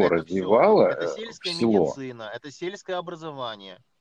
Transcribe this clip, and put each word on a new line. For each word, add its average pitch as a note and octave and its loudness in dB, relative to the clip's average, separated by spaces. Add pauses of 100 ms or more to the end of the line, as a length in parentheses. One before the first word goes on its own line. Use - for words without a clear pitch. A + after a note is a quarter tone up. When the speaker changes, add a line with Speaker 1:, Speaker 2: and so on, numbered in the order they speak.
Speaker 1:
это - 6
все. E2+ 2
Speaker 2:
развивало, G2 4
Speaker 1:
Это D#2+ -4
Speaker 2:
э, D#2 -4
Speaker 1:
сельская A3 -10
Speaker 2:
село. A2 2
Speaker 1:
медицина, A#2+ -10
это C3+ -12
сельское F#3+ -12
образование. C#3 -12 (220)